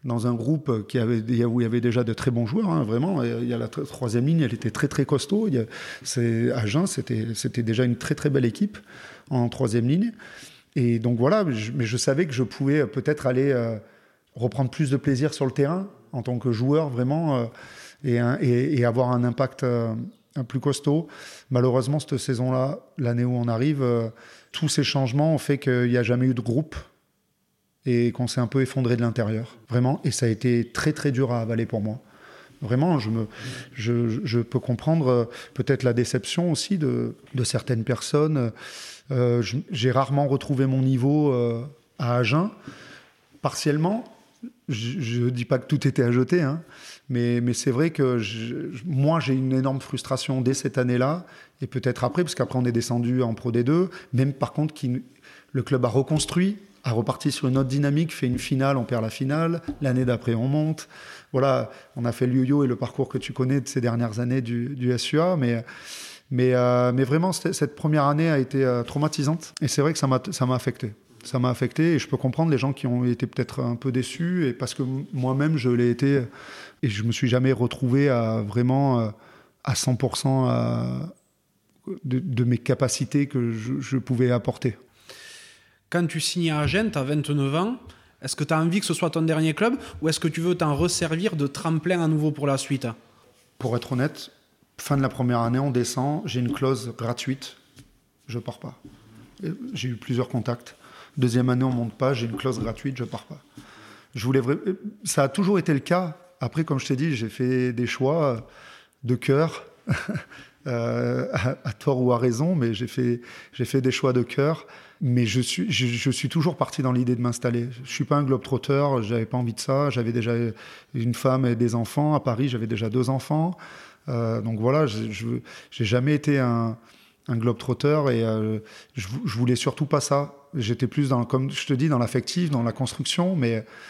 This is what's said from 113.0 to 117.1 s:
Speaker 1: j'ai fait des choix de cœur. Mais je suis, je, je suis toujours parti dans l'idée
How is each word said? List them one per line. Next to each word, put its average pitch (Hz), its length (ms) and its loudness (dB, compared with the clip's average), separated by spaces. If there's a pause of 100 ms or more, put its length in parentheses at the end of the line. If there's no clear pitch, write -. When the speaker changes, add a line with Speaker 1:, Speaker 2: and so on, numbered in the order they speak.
Speaker 1:
j'ai 123 120 -2
fait 135 160 2
des 127 120 2
choix 131 200 2
de 123 120 4
cœur. 147 420 0 (340)
Mais 123 240 4
je 110 160 2
suis, 180 300 -2
je, 127 160 2
je 120 240 0
suis 127 180 -2
toujours 160 280 0
parti - 260 -2
dans 127 80 2
l'idée 123 240 2